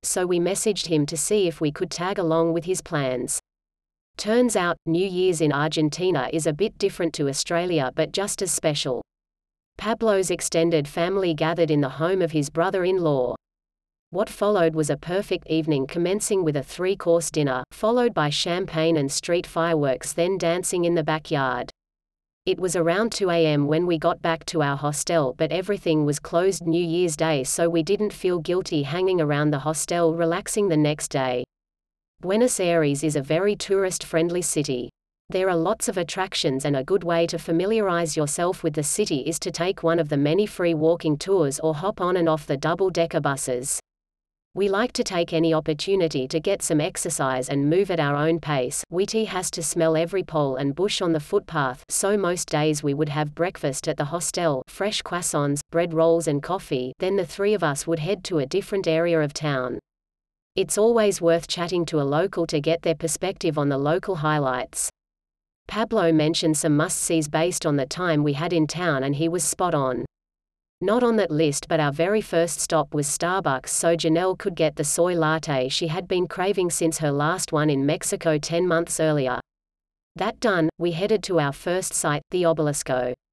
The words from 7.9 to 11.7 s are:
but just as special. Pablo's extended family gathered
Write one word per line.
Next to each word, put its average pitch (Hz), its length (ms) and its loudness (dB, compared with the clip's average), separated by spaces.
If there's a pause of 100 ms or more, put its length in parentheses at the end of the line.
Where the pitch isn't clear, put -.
but 160 180 -2
just 196 300 -4
as 180 100 -2
special. 147 480 -2 (800)
Pablo's 208 520 0
extended 165 560 0
family 180 460 0
gathered 160 380 0